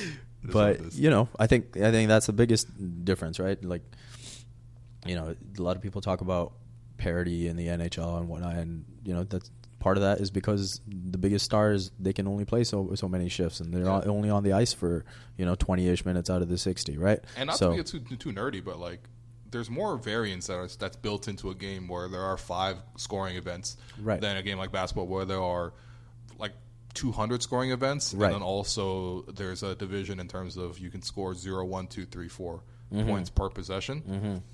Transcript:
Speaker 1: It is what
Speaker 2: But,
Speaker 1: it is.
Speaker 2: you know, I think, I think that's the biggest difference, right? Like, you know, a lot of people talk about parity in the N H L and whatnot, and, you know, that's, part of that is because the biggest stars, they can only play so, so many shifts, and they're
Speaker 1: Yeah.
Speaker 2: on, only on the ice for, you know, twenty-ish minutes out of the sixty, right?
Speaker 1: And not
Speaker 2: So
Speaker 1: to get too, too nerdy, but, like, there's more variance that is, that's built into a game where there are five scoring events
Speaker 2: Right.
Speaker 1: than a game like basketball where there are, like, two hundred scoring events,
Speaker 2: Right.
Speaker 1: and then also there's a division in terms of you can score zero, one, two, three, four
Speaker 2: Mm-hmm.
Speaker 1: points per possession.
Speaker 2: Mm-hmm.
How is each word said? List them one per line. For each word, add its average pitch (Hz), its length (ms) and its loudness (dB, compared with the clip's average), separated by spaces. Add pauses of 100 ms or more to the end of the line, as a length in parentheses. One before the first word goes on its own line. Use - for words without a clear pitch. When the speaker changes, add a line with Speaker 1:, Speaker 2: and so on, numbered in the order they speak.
(440)
Speaker 1:
It 113 60 -6
is 92 40 0
what - 0 -
Speaker 2:
But, 104 220 8
Speaker 1:
it - 60 -2
is. 82 180 -6
Speaker 2:
you 151 100 8
know, 120 180 8 (120)
I 110 80 8
think, - 300 6
I 107 140 8
think 110 160 8
that's 110 200 8
the 107 60 2
biggest 117 340 6 (360)
difference, 87 360 0
right? 95 240 0
Like, 87 180 -4 (1200)
you 90 100 -2
know, 82 200 -4 (220)
a 92 40 -6
lot 90 140 2
of 92 60 -6
people 98 200 -6
talk 92 200 0
about 90 320 0 (440)
parity 85 500 0
in 85 100 -2
the 85 120 -2
N 85 120 0
H 85 160 -2
L 85 200 -2
and 85 120 -2
whatnot, 85 260 -4
and, 82 300 -4 (180)
you 92 100 -2
know, 87 100 0
that's, 92 260 -4 (300)
part 95 180 4
of 101 60 4
that 98 180 4
is 98 100 0
because 98 560 0
the 92 300 -6
biggest 98 280 2
stars, 104 540 4
they 95 140 2
can 98 140 -2
only 101 180 0
play 117 180 2
so, 95 320 0
so 98 140 -2
many 90 200 0
shifts, 85 300 0
and 82 140 -4
they're 90 120 2
Speaker 1:
Yeah. 95 60 4
Speaker 2:
on, 98 160 2
only 104 220 2
on 101 140 4
the 98 100 6
ice 113 200 4
for, 85 300 0 (340)
you 92 80 0
know, 90 100 4
twenty-ish 90 500 2
minutes 90 240 0
out 90 140 2
of 85 60 0
the 90 80 0
sixty, 73 400 -2
right? 98 220 4 (180)
Speaker 1:
And 135 100 -2
not 170 100 0
Speaker 2:
So 90 140 6
Speaker 1:
to 165 60 2
get 165 100 -2
too, 165 120 -8
too 120 320 -8
nerdy, 98 320 -4
but, 82 160 -8
like, 87 220 -8 (500)
there's 120 180 -6
more 165 280 -2
variance 107 500 -2
that 90 140 -4
is, 92 140 -8
that's 95 220 -6
built 104 300 -4
into 98 220 -6
a 92 60 -6
game 95 320 -8
where 87 200 -6
there 92 140 -6
are 95 160 0
five 92 400 -2 (200)
scoring 95 380 -4
events 87 420 -6 (240)
Speaker 2:
Right. 107 200 0
Speaker 1:
than 101 160 0
a 92 60 -4
game 98 140 -2
like 92 140 -6
basketball 95 360 -2
where 95 180 -2
there 95 160 0
are, 87 320 0 (640)
like, 101 140 -8 (420)
two 123 160 -2
hundred 110 320 0
scoring 127 280 0
events, 135 420 0
Speaker 2:
Right. 101 140 4
Speaker 1:
and 98 80 4
then 101 60 -2
also 95 840 -2
there's 95 400 -8
a 95 120 -4
division 98 440 -6
in 87 100 -8
terms 90 280 -8
of 87 220 -8
you 90 100 -10
can 95 120 -10
score 92 340 -4
zero, 92 300 -4
one, 92 220 -4
two, 90 180 -10
three, 87 240 -10
four 85 340 -8 (300)
Speaker 2:
Mm-hmm. 107 160 2
Speaker 1:
points 98 200 0
per 98 200 2
possession. 95 520 -4
Speaker 2:
Mm-hmm. 98 360 -4 (160)